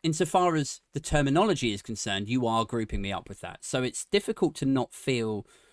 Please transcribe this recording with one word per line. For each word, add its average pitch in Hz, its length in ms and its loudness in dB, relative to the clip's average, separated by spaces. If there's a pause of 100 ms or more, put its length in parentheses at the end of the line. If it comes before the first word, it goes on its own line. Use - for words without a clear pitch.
insofar 170 520 2
as 147 260 -2 (120)
the 143 60 -6
terminology 147 720 2
is 101 100 -6
concerned, 104 460 -4
you 123 180 2
are 113 200 2
grouping 110 360 -2
me 98 120 -4
up 87 160 -8
with 95 120 -16
that. - 220 -12
So 131 180 -2
it's - 240 -4
difficult 202 500 0
to - 100 -4
not 135 280 2
feel 110 540 -2 (260)